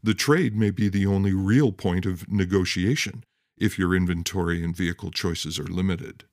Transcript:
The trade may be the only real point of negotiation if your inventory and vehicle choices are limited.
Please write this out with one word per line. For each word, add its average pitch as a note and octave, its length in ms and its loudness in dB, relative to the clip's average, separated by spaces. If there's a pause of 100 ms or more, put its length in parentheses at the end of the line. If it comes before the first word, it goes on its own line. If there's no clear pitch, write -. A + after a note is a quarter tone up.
The G#2+ 100 4
trade C#3+ 400 2
may G#2+ 160 4
be G2+ 180 0
the G2 180 2
only G2 260 2
real G2+ 400 2
point F#2 340 -2
of F#2 240 -6
negotiation G2 920 0 (320)
if - 200 0
your F2+ 200 2
inventory F2 640 -2
and E2+ 140 -4
vehicle F2 340 -4
choices E2 480 -6
are D2 60 -6
limited. F2+ 680 -4